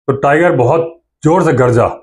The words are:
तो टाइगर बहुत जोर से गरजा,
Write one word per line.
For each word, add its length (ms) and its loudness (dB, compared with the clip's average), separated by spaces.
तो 60 0
टाइगर 380 0
बहुत 520 -2
जोर 200 2
से 100 0
गरजा, 340 2